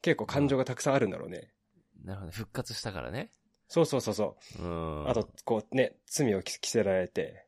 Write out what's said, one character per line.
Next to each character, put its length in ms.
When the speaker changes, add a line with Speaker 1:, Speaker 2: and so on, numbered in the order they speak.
Speaker 1:
結 140
構 100
感 220
情 80
が 80
た 100
く 80
さ 100
ん 20
あ 40
る 100
ん 20
だ 80
ろ 80
う 20
ね。 240
Speaker 2:
あ 20
ー。 20
な 80
る 60
ほ 60
ど。 60
復 200
活 220
し 80
た 100
か 80
ら 100
ね。 200
Speaker 1:
そ 140
う 40
そ 120
う 20
そ 120
う 20
そ 220
う。 40
Speaker 2:
う 40
ん。 40
Speaker 1:
あ 60
と、 140
こ 260
う 60
ね、 200
罪 280
を 80
着-、 180
着 80
せ 140
ら 160
れ 100
て。 400